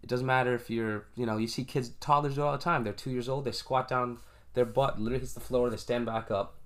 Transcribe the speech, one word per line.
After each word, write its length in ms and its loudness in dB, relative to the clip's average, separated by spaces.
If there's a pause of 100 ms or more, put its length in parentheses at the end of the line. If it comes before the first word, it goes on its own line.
It 60 -14
doesn't 160 0
matter 300 4
if 140 -6
you're, 360 -2 (100)
you 100 -2
know, 120 0
you 100 2
see 160 -4
kids, 360 -2
toddlers 360 4
do 60 0
it 40 2
all 60 2
the 60 -2
time. 260 2
They're 80 -2
two 200 -6
years 180 -2
old, 160 -2
they 60 -2
squat 360 -2
down, 300 0 (380)
their 100 6
butt 340 2
literally 200 0
hits 140 -6
the 60 -8
floor, 300 2
they 80 -4
stand 300 -2
back 240 -2
up. 340 -2